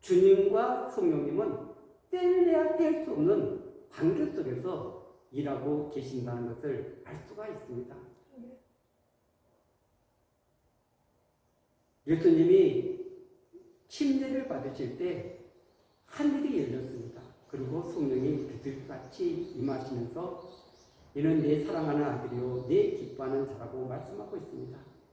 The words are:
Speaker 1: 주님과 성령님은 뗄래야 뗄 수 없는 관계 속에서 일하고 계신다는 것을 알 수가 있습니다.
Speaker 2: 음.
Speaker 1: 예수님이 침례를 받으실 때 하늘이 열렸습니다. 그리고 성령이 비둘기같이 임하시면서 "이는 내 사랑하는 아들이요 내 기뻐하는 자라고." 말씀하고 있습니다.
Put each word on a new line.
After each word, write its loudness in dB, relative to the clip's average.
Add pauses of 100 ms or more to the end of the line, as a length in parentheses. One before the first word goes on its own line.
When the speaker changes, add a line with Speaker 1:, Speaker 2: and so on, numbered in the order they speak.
Speaker 1:
주님과 6
성령님은 0 (520)
뗄래야 4
뗄 2
수 -4
없는 0
관계 0
속에서 -6 (280)
일하고 -4
계신다는 -6
것을 -8
알 -14
수가 -12
있습니다. -10 (420)
Speaker 2:
음. -18 (3500)
Speaker 1:
예수님이 6 (880)
침례를 0
받으실 -6
때 -4 (680)
하늘이 0
열렸습니다. -8 (280)
그리고 -6
성령이 0
비둘기같이 -6
임하시면서 -6 (640)
"이는 4
내 4
사랑하는 0
아들이요 -2
내 6
기뻐하는 -4
자라고." -8
말씀하고 -10
있습니다. -12 (340)